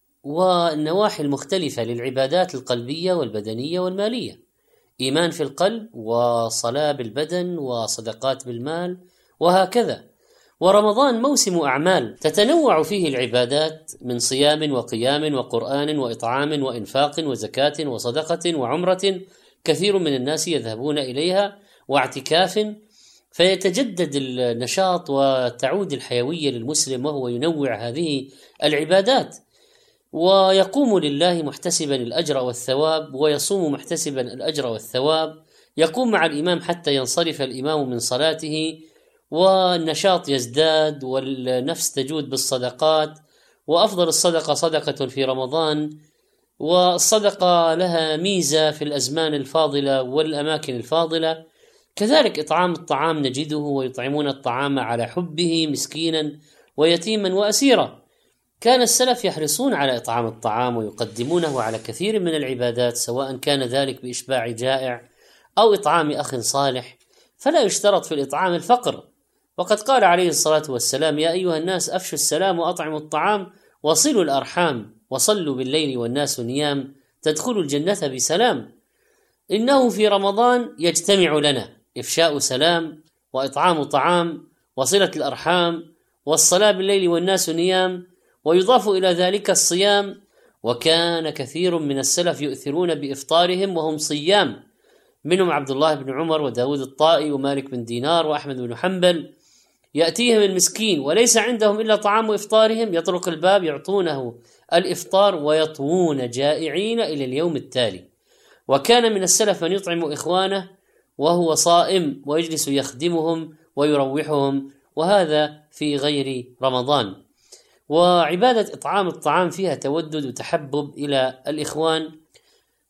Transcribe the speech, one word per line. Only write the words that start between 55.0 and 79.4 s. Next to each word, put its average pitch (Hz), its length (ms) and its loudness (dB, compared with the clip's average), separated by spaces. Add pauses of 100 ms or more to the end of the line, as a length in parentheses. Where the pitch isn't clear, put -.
حبه 165 600 -2
مسكيناً 156 720 -4 (380)
ويتيماً 175 560 2
وأسيراً". 208 680 2 (580)
كان 247 200 6
السلف 247 440 2
يحرصون 160 480 -2
على 139 240 0
إطعام 117 300 -2
الطعام 117 500 -2
ويقدمونه 120 840 -2
على 113 160 -4
كثير 190 420 -4
من 170 160 -2
العبادات، 123 640 -2
سواء 131 400 -4
كان 143 260 -2
ذلك 131 400 -4
بإشباع 123 440 -6
جائع 123 540 -4 (560)
أو 214 160 6
إطعام 160 380 2
أخ 135 240 -6
صالح، 127 640 -2 (400)
فلا 311 240 2
يشترط 202 440 2
في - 80 -8
الإطعام 151 400 -2
الفقر. 175 500 0 (540)
وقد 208 220 0
قال 254 240 4
عليه 175 260 4
الصلاة 151 400 2
والسلام: 143 500 0
"يا 160 120 2
أيها 180 260 -2
الناس، 170 320 -2
أفشوا 175 240 -6
السلام 180 460 0
وأطعموا 160 380 -4
الطعام 175 540 -2 (320)
وصلوا 180 400 2
الأرحام 139 720 -2 (120)
وصلوا 151 460 0
بالليل 131 420 -2
والناس 131 420 -2
نيام 139 560 -4 (260)
تدخلوا 180 400 0
الجنة 156 540 0
بسلام". 160 560 0 (800)